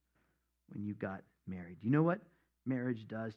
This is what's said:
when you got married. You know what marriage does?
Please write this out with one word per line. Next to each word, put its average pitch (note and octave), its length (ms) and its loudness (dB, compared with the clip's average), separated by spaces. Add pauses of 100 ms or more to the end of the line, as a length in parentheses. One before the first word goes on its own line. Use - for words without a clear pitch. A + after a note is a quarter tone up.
(680)
when G#2 140 -8
you G#2 100 -2
got G2 280 -6 (260)
married. F2+ 340 -8
You A2 100 2
know D3+ 120 8
what E3+ 160 4 (460)
marriage B2 420 -2
does? A2 300 -6